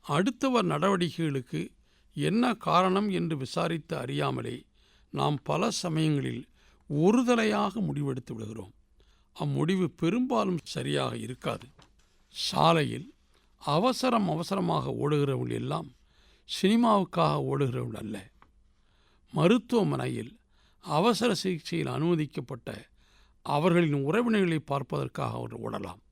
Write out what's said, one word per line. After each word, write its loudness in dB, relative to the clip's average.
அடுத்தவர் 2
நடவடிக்கைகளுக்கு -2
என்ன 0
காரணம் 2
என்று -2
விசாரித்து -4
அறியாமலே -4
நாம் 0
பல 0
சமயங்களில் -2
ஒருதலையாக 2
முடிவெடுத்து -4
விடுகிறோம். -10
அம்முடிவு 0
பெரும்பாலும் 0
சரியாக -4
இருக்காது. -6
சாலையில் 2
அவசரம் 0
அவசரமாக -2
ஓடுகிறவர்கள் 0
எல்லாம் -6
சினிமாவுக்காக 4
ஓடுகிறவர்கள் -2
அல்ல. -10
மருத்துவமனையில் 2
அவசர 2
சிகிச்சையில் -4
அனுமதிக்கப்பட்ட -4
அவர்களின் 2
உறவினர்களை 2
பார்ப்பதற்காக -4
அவர்கள் -8
ஓடலாம். -8